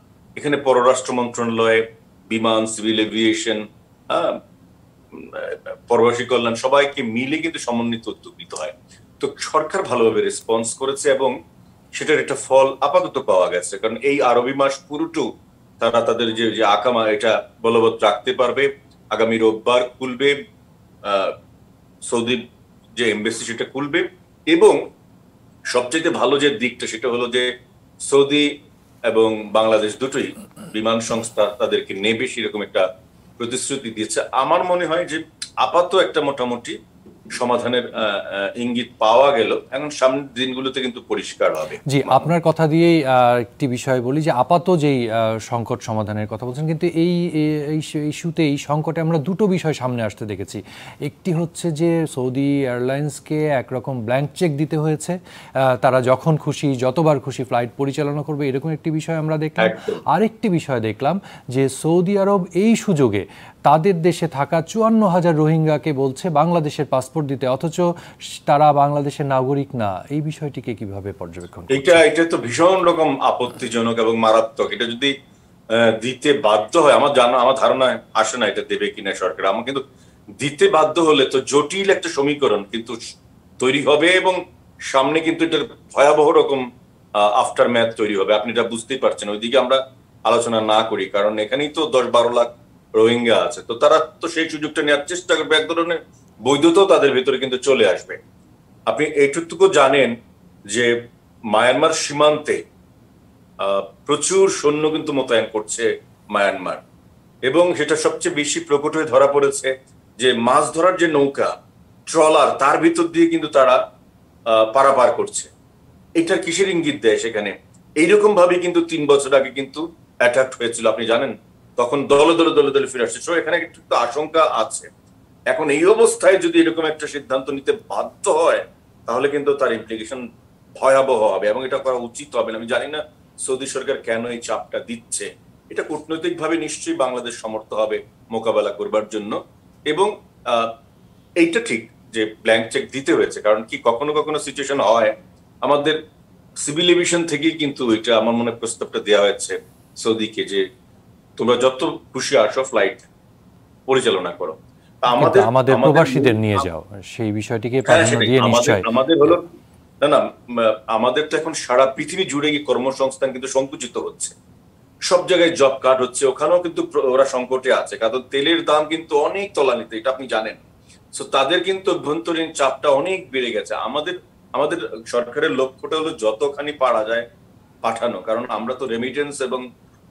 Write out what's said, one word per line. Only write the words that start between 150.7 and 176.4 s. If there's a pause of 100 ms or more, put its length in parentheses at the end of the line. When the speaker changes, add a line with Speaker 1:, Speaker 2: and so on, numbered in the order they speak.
Speaker 1:
তোমরা
যত (160)
খুশি
আসো,
flight (880)
পরিচালনা
করো।
তা
Speaker 2:
কিন্তু
Speaker 1:
আমাদের,
Speaker 2:
আমাদের
Speaker 1:
আমাদের
Speaker 2:
প্রবাসীদের
নিয়ে
Speaker 1:
আম-,
Speaker 2:
যাও, (200)
সেই
বিষয়টিকে
Speaker 1:
হ্যাঁ,
Speaker 2:
প্রাধান্য
Speaker 1:
সেটাই।
Speaker 2:
দিয়ে
Speaker 1:
আমাদের,
Speaker 2:
নিশ্চয়।
Speaker 1:
আমাদের
হলো, (540)
না,
না,
উম, (300)
আমাদের
তো
এখন
সারা
পৃথিবী
জুড়ে
গিয়ে
কর্মসংস্থান
কিন্তু
সংকুচিত
হচ্ছে, (640)
সব
জায়গায়
job
কাট
হচ্ছে,
ওখানেও
কিন্তু
প্র-,
ওরা
সংকটে
আছে,
কারণ (100)
তেলের
দাম
কিন্তু
অনেক
তলানিতে,
এটা
আপনি
জানেন। (580)
So
তাদের
কিন্তু
অভ্যন্তরীণ
চাপটা
অনেক
বেড়ে
গেছে।
আমাদের, (340)
আমাদের
সরকারের
লক্ষ্যটা
হলো
যতখানি